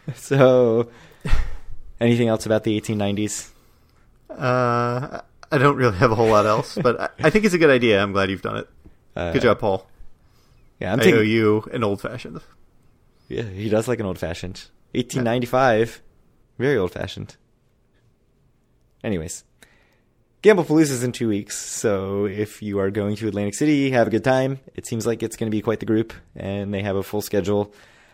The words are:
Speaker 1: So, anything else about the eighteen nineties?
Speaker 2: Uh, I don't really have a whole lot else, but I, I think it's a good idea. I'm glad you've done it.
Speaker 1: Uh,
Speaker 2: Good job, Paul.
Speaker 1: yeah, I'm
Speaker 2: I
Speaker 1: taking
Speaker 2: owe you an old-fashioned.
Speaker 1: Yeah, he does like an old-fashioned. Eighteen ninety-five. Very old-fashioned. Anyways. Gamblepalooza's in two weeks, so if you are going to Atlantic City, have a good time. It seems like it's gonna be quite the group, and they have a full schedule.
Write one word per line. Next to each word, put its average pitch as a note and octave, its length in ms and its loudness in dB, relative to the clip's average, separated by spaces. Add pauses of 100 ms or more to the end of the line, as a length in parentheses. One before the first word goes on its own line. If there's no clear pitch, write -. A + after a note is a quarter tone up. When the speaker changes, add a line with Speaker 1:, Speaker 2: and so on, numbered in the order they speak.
(160)
Speaker 1:
So, B2+ 720 4 (1120)
anything A#2+ 280 2
else A2 160 -2
about G#2+ 200 0
the A2 120 0
eighteen G#2+ 220 -4
nineties? G2+ 540 -4 (760)
Speaker 2:
Uh, B2 920 -2 (320)
I D3+ 60 4
don't C3+ 180 4
really A#2+ 220 2
have A#2 120 4
a A2 60 0
whole A2+ 120 4
lot G#2+ 180 6
else, A2 360 -2
but A#2+ 180 2
I, - 80 -4 (160)
I D#3 60 4
think G#3+ 140 4
it's F#3 100 2
a F3 40 4
good D#3 120 6
idea. A#2 320 4
I'm G2+ 100 -2
glad G2 180 2
you've F#2+ 120 -6
done A2 140 -8
it. - 120 -10 (460)
Speaker 1:
Uh, E2+ 180 -4
Speaker 2:
Good B2 100 0
job, A2+ 180 4
Paul. F#2+ 280 -2 (920)
Speaker 1:
yeah, F#2 120 -6
I'm F3 80 0
Speaker 2:
I - 40 2
Speaker 1:
taking A#2 160 6
Speaker 2:
owe - 20 4
you G#2+ 500 2
an B2 120 -4
old-fashioned. G#2+ 560 -8 (880)
Speaker 1:
Yeah, B2+ 140 -8
he G#2 260 -8
does G#2+ 180 0
like A#2+ 140 -2
an G#2 60 -4
old-fashioned. F2+ 580 -8 (300)
Eighteen B2+ 280 -4
ninety-five. A#2 800 0 (560)
Very C3+ 180 0
old-fashioned. G2+ 600 -6 (1700)
Anyways. E2+ 400 -6 (1000)
Gamblepalooza's D3+ 640 4
in B2 80 -2
two A#2 160 -4
weeks, G#2 280 -4
so G2 680 -2
if G#2 380 -6
you G2+ 160 -4
are G2 120 0
going G#2 260 -2
to A2 120 -6
Atlantic G2+ 260 -4
City, D3 360 0
have A#2 160 4
a G#2+ 40 -2
good A2 140 0
time. C3+ 340 0 (160)
It - 120 -14
seems A2+ 200 -6
like A2+ 160 -2
it's A2 140 -6
gonna A2 140 -4
be G#2+ 100 -2
quite G#2+ 200 -2
the G2+ 60 -10
group, A2+ 280 0 (200)
and G2 380 -6
they G2 100 -4
have G2+ 140 -2
a G2 60 -2
full G#2 180 -6
schedule. G2+ 540 -2 (400)